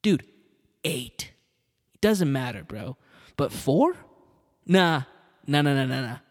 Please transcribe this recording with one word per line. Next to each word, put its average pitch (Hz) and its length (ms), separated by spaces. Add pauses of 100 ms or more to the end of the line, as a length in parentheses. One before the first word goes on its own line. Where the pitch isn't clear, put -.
Dude, 196 240 (600)
eight. - 480 (640)
It - 60
doesn't 185 320
matter, 123 320
bro. 107 320 (400)
But 143 160
four? 277 420 (720)
Nah. 170 360 (440)
Nah, 143 160
nah, 143 120
nah, 135 100
nah, 131 160
nah. 123 180 (120)